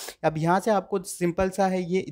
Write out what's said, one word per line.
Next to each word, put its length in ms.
अब 140
यहाँ 220
से 100
आपको 340
सिंपल 460
सा 160
है, 180
ये 280